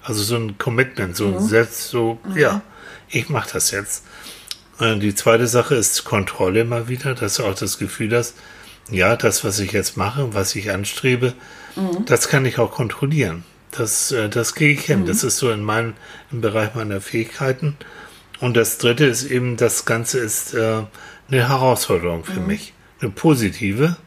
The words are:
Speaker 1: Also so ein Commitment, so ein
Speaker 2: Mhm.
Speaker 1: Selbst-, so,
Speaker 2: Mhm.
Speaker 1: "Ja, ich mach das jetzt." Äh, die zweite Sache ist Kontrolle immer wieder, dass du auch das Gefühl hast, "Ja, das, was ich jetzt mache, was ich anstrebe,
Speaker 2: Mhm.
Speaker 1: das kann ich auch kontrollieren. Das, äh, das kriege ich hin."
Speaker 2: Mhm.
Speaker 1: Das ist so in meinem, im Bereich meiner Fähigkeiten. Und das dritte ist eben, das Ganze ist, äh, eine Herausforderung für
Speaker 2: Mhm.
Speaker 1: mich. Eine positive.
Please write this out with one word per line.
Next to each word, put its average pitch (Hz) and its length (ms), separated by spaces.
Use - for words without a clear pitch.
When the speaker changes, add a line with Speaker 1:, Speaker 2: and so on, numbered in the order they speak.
Speaker 1:
Also 107 200
so 113 140
ein 110 220
Commitment, 113 580
so 104 100
ein 95 80
Speaker 2:
Mhm. 101 140
Speaker 1:
Selbst-, 113 400
so, 117 360
Speaker 2:
Mhm. 190 140
Speaker 1:
"Ja, 151 240
ich - 220
mach 123 180
das - 240
jetzt." - 320
Äh, 113 200
die 101 160
zweite 117 340
Sache 120 260
ist - 300
Kontrolle 98 560
immer 117 280
wieder, 127 260
dass 110 220
du 127 100
auch 95 80
das 98 240
Gefühl 107 380
hast, 117 180
"Ja, 95 240
das, - 260
was 101 160
ich 98 140
jetzt 101 240
mache, 113 380
was 98 200
ich 104 160
anstrebe, 120 600
Speaker 2:
Mhm. 175 300
Speaker 1:
das 120 240
kann 139 180
ich 127 140
auch 110 100
kontrollieren. 120 720
Das, - 400
äh, 110 160
das 113 260
kriege 147 240
ich - 80
hin." 139 140
Speaker 2:
Mhm. 90 60
Speaker 1:
Das - 180
ist 117 140
so 123 120
in 104 140
meinem, 110 300
im 123 120
Bereich 107 340
meiner 104 240
Fähigkeiten. 131 760
Und 123 180
das 113 220
dritte 123 280
ist 123 180
eben, 123 320
das 117 280
Ganze 117 360
ist, - 340
äh, 110 280
eine 127 200
Herausforderung 104 760
für 190 160
Speaker 2:
Mhm. 90 60
Speaker 1:
mich. 208 240
Eine 113 100
positive. 120 840